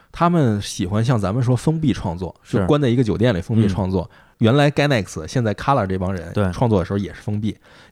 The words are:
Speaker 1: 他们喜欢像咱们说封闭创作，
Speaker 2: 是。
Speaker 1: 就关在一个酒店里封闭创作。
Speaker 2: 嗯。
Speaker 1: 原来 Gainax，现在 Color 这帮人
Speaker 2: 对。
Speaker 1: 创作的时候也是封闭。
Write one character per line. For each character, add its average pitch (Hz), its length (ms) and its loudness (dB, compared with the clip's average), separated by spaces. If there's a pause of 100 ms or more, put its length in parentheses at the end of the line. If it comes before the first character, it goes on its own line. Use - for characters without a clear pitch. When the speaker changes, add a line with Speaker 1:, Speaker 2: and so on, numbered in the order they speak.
(100)
Speaker 1:
他 170 180 2
们 131 320 2
喜 - 260 -6
欢 104 160 0
像 120 160 2
咱 95 140 -2
们 131 100 -2
说 123 120 2
封 160 260 0
闭 127 120 2
创 87 260 -6
作， 87 240 -8
Speaker 2:
是。 - 160 -4
Speaker 1:
就 95 80 0
关 147 160 2
在 131 60 2
一 117 80 2
个 131 80 4
酒 95 120 0
店 117 160 2
里 87 80 -2
封 110 160 -2
闭 110 120 4
创 92 200 -2
作。 92 240 -2
Speaker 2:
嗯。 - 60 -20 (200)
Speaker 1:
原 117 180 4
来 147 120 4
Gainax， 131 600 -2
现 127 140 -2
在 104 120 0
Color 131 320 0
这 95 100 -2
帮 92 160 -2
人 87 220 -8
Speaker 2:
对。 98 160 0
Speaker 1:
创 - 180 0
作 101 120 4
的 82 40 0
时 - 80 -6
候 101 60 0
也 85 160 -6
是 - 80 -18
封 104 180 -6
闭。 107 160 -4 (360)